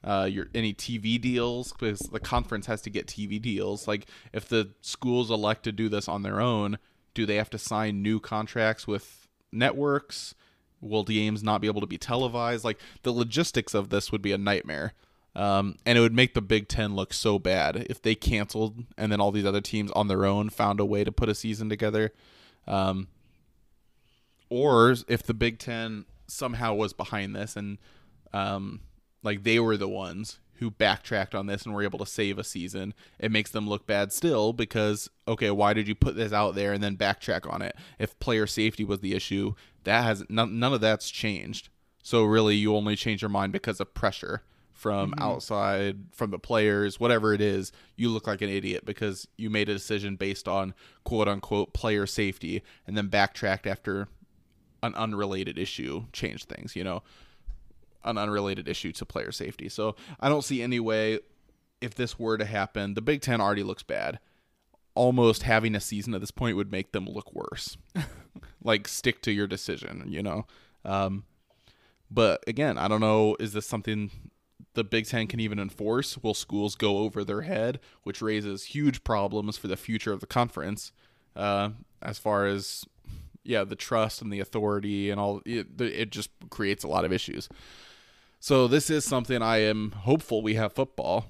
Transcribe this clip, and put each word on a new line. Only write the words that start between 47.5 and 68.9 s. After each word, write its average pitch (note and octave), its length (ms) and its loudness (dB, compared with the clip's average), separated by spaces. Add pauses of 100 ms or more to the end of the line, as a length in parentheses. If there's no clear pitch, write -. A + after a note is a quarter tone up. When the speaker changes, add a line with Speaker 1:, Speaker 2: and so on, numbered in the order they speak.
Speaker 1:
You A#2 140 2
look A2 180 -2
like G#2+ 140 -2
an G#2 80 -2
idiot G2 360 -2
because G#2 420 -6 (100)
you A2 140 -6
made G#2 180 2
a G#2+ 40 2
decision G2+ 420 -4
based G2 320 -4
on F#2+ 260 0 (300)
"quote G#2+ 240 2
unquote" G2+ 460 0
player G#2 340 0
safety F#2+ 560 -2 (240)
and G2+ 100 -4
then G#2 100 -2
backtracked G2 600 0
after G2 400 -4 (760)
an A#2+ 120 -4
unrelated G2 640 -4
issue E2+ 520 -6
changed - 380 -8
things, - 260 -12
you F2 80 -6
know, F#2 200 -6 (1000)
an A2+ 140 -2
unrelated G2+ 500 -2
issue F2+ 260 -4
to - 120 -10
player - 260 -6
safety. - 380 -8
So G#2+ 260 -2 (240)
I C3 100 2
don't D3 140 4
see B2+ 200 -2
any B2 160 0
way, A2 400 2 (640)
if B2 120 -8
this B2 240 -4
were A2 220 0
to G#2 60 0
happen, G2+ 500 -2
the G#2+ 80 -2
Big C#3+ 180 2
Ten A#2+ 180 0
already G2+ 220 2
looks G2 220 -4
bad. - 360 -4 (760)
Almost B2 480 6
having A2 320 2
a G2+ 40 0
season G#2 360 -6
at F#2 60 -6
this G#2 100 -10
point A#2 260 -2
would G2 140 -4
make G2 200 -6
them G2 140 -4
look - 300 -10
worse. - 420 -10 (180)
<laughs> D#3+ 100 -4 (580)
Like, G#2+ 240 2
stick - 360 -2